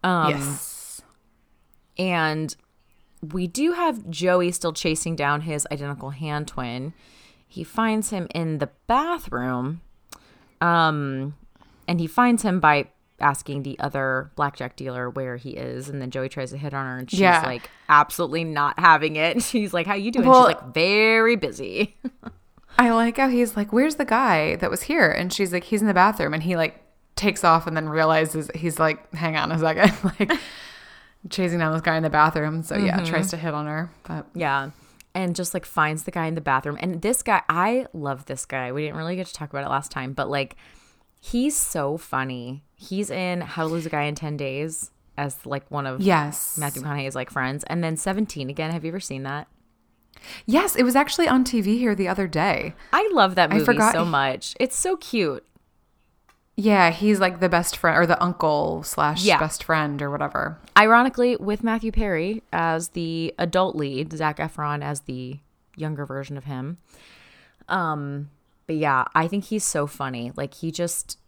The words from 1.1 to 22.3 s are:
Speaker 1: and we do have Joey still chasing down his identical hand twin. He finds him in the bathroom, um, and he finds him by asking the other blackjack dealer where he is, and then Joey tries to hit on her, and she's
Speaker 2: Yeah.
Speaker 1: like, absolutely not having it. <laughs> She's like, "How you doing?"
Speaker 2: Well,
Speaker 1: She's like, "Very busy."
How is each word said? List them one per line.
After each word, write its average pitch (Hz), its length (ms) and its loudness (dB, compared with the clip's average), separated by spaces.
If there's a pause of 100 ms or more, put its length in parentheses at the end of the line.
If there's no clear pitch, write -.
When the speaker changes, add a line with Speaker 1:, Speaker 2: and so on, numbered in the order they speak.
Speaker 1:
and 160 580 0 (680)
we 180 260 -6
do 294 260 0
have 302 360 -2
Joey 175 420 2
still 170 220 -2
chasing 160 420 -2
down 147 260 0
his 156 300 -4
identical 139 400 -8
hand 147 360 -6
twin. 127 460 -8 (540)
He 175 160 -12
finds 220 480 -2
him 185 240 -6
in 160 240 -2
the 139 100 -2 (160)
bathroom, 160 960 -2 (800)
um, 151 720 2 (540)
and 175 120 0
he 165 80 0
finds 240 360 4
him 185 160 2
by 147 300 4 (300)
asking 143 440 -2
the 135 160 -10
other 135 560 -2
blackjack 143 400 -4
dealer 127 340 -8
where 127 280 -6
he 127 140 -14
is, 127 380 -10
and 143 100 -8
then 127 120 -8
Joey 135 180 -6
tries 131 220 -8
to 139 60 -12
hit 139 180 -8
on 135 100 -4
her, 127 140 -8
and 127 100 -12
she's 180 120 -2
Speaker 2:
Yeah. 175 220 6
Speaker 1:
like, 123 280 -6 (180)
absolutely 151 540 4
not 147 360 -2
having 156 360 6
it. 165 260 2
<laughs> - 0 -
She's 214 320 -2
like, 170 140 -2
"How 202 80 0
you 202 160 -2
doing?" 247 160 2
Speaker 2:
Well, 254 200 12
Speaker 1:
She's - 80 4
like, 127 200 -16
"Very 220 600 4
busy." 135 600 -4 (400)